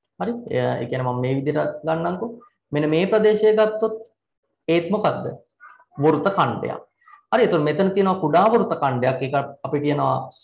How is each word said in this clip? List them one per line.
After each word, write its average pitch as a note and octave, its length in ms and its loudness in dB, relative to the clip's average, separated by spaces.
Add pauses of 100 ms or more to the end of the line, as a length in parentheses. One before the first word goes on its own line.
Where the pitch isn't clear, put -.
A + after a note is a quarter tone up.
(200)
හරි. G#3 120 -4 (180)
ඒ B2 360 -2
කියන්නේ B2+ 260 -4
මම B2+ 80 -4
මේ C3 160 0
විදිහට D3 480 -4
ගන්නම්කෝ. E3+ 460 -4 (420)
මෙන්න D3+ 180 0
මේ E3 160 2
ප්‍රදේශය G#3+ 500 4
ගත්තොත් G#3+ 380 0 (720)
ඒත් E3 220 2
මොකද්ද? G3 340 0 (760)
වෘත්ත D3+ 280 4 (100)
ඛණ්ඩයක්. A#2 440 -2 (520)
හරි. A#3 120 4
එතකොට D#3 240 2
මෙතන F#3+ 260 0
තියෙනවා F#3+ 280 0
කුඩා E3+ 300 4
වෘත්ත A#3 200 2 (100)
ඛණ්ඩයක්. B2+ 400 0
ඒක C3+ 120 -6 (300)
අපි C#3+ 160 -2
කියනවා C#3 340 0 (300)